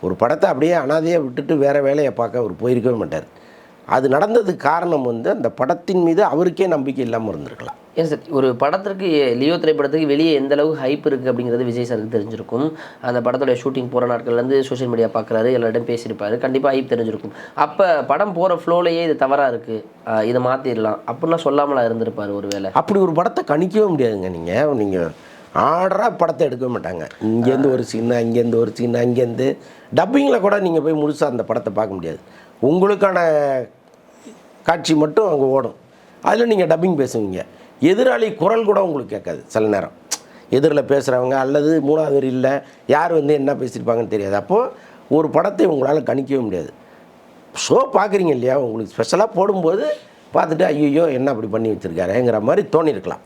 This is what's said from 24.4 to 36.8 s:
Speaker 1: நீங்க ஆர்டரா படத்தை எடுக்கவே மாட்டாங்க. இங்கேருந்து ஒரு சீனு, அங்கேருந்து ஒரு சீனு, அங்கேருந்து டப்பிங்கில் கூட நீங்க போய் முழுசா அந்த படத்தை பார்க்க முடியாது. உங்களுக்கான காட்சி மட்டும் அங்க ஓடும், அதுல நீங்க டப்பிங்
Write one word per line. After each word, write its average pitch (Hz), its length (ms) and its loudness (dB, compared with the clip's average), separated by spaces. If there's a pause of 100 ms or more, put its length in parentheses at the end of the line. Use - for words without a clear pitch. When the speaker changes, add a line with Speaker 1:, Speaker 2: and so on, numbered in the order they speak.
Speaker 1:
நீங்க 95 360 0 (460)
ஆர்டரா 185 640 0
படத்தை 160 300 2
எடுக்கவே 123 300 -4
மாட்டாங்க. 85 320 -8 (160)
இங்கேருந்து 131 460 2
ஒரு 127 120 0
சீனு, 117 320 -2
அங்கேருந்து 117 400 0
ஒரு 113 180 2
சீனு, 120 260 -2
அங்கேருந்து 120 580 0 (380)
டப்பிங்கில் 254 440 2
கூட 202 200 0
நீங்க 165 220 0
போய் 160 120 0
முழுசா 151 300 -2
அந்த 123 200 -2
படத்தை 113 300 -4
பார்க்க 101 220 -4
முடியாது. 82 240 -8 (420)
உங்களுக்கான 185 580 2 (1400)
காட்சி 165 320 2
மட்டும் 151 300 2
அங்க 147 200 2
ஓடும், 131 280 0 (480)
அதுல 226 240 2
நீங்க 180 320 2
டப்பிங் 160 300 2